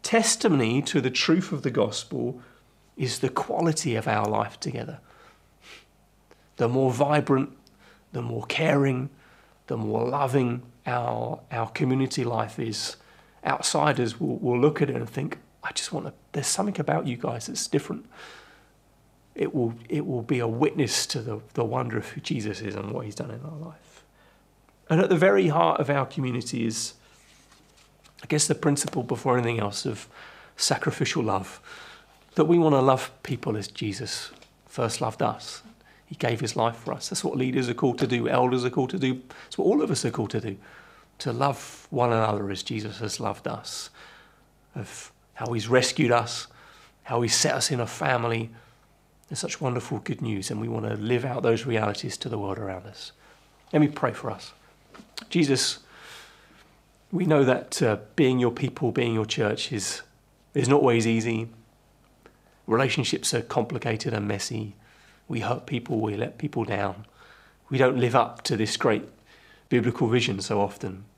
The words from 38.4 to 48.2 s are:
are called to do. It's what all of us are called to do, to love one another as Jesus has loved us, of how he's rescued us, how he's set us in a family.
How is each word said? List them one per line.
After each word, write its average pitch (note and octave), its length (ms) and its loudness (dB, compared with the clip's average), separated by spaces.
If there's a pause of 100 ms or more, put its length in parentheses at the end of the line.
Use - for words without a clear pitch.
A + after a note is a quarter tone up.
are B2+ 60 0
called B2+ 200 0
to F#3+ 100 -4
do. C3 200 0 (280)
It's - 100 -10
what - 60 0
all B3 180 4
of - 80 -2
us C3 140 0
are A#2 80 0
called G#2+ 180 -4
to A2 100 -2
do, G#2 180 -8 (600)
to B2+ 140 -4
love - 580 -2
one B2 220 4
another G#2+ 400 2
as F#2+ 100 -6
Jesus G#2+ 380 -6
has G#2 180 -6
loved G#2 300 -6
us, - 420 -10 (840)
of - 340 -12 (220)
how A#2 200 -6
he's A2 140 -2
rescued B2 460 4
us, A#2 340 0 (560)
how A#2 200 -2
he's A2+ 120 2
set C3+ 200 2
us C3 180 0
in B2 80 0
a A2+ 60 0
family. A#2 640 0 (800)